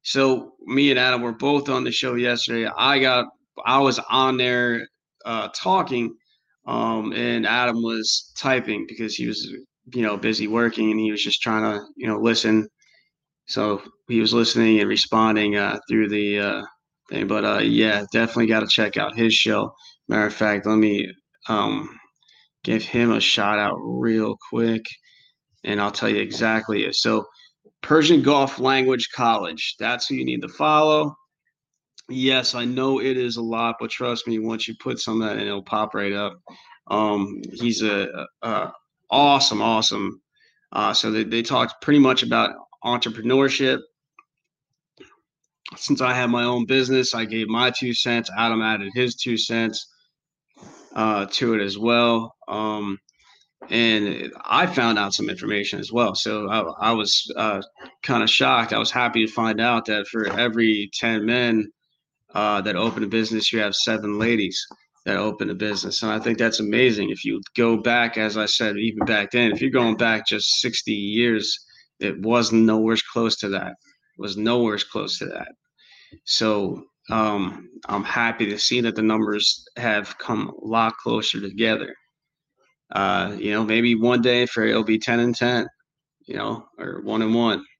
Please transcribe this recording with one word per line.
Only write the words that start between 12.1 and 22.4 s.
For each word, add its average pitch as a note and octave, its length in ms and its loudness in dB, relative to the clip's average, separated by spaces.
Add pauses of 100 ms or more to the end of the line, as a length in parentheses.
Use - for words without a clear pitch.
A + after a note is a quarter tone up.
listen. A2 480 2 (800)
So G#2+ 340 -2 (260)
he A#2 120 2
was A2 120 2
listening A2+ 480 4
and G2+ 80 2
responding, G#2+ 680 2
uh, G#2 240 -2 (100)
through A2 200 2
the, G#2 300 0
uh, G2+ 220 -2 (480)
thing. G#2+ 160 -4
But, G#2+ 180 0
uh, G#2 200 0
yeah, A2 500 2
definitely A2+ 320 2
gotta A2 220 2
check G#2 280 0
out G#2 220 -4
his A2+ 160 4
show. A2 400 0 (340)
Matter G#2+ 200 0
of G#2 80 -6
fact, G#2 320 0
let A2 100 4
me, G#2 340 2 (360)
um, G#2+ 420 -2 (720)